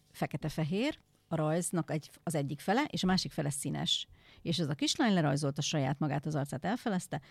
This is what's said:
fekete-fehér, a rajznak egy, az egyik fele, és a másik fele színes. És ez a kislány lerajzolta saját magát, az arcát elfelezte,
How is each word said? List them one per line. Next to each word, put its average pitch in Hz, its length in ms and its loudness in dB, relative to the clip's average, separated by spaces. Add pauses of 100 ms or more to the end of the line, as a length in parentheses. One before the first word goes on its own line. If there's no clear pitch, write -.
(100)
fekete-fehér, 165 880 -2 (300)
a 165 80 -2
rajznak 160 540 0
egy, 147 200 -4 (120)
az 160 120 -4
egyik 143 260 -2
fele, 233 300 2
és - 120 -4
a 185 40 2
másik 185 260 2
fele 147 180 -2
színes. 147 560 -2 (360)
És 139 160 0
ez 160 100 0
a 123 60 -2
kislány 247 400 2
lerajzolta 147 480 2
saját 139 360 0
magát, 143 280 0
az 156 80 0
arcát 139 300 -2
elfelezte, 190 560 -2 (100)